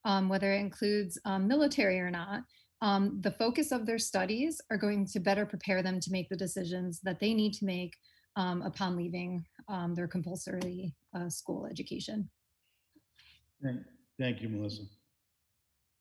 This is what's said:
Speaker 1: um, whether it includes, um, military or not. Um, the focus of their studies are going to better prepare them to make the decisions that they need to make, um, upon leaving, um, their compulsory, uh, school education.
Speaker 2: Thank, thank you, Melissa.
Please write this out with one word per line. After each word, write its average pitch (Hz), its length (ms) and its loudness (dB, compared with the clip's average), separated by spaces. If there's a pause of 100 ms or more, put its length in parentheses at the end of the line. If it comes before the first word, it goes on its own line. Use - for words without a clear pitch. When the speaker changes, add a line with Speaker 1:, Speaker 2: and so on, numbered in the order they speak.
Speaker 1:
um, 196 220 6
whether 196 260 4
it 202 60 4
includes, 202 640 0
um, 196 220 2
military 254 520 4
or 180 100 -2
not. 180 320 -4 (400)
Um, 202 400 4
the 196 100 0
focus 247 400 2
of 233 140 0
their 226 140 0
studies 220 600 0 (120)
are 214 60 2
going 208 280 2
to 196 140 -4
better 196 260 4
prepare 185 380 0
them 185 160 0
to 175 120 -4
make 185 180 -2
the 190 60 -4
decisions 180 680 -4
that 185 180 -2
they 214 160 2
need 214 180 4
to 208 120 -4
make, 180 300 -2 (400)
um, 180 280 0
upon 180 340 -2
leaving, 175 480 -4 (220)
um, 175 260 -2
their 170 140 -2
compulsory, 180 880 -4 (200)
uh, 175 140 -4
school - 380 -6
education. - 600 -6 (1300)
Speaker 2:
Thank, 127 200 -4 (380)
thank 123 220 -2
you, 113 80 -4
Melissa. 104 340 -4 (1160)